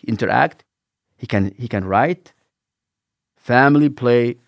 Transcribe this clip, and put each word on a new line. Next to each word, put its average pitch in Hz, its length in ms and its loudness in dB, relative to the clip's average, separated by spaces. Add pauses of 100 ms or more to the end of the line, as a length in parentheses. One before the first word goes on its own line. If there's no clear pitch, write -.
interact. 117 560 -2 (540)
He - 100 -14
can, 98 320 -4
he 123 80 -10
can 98 200 -8
write. 123 460 -2 (1040)
Family 143 540 2
play 120 480 0 (120)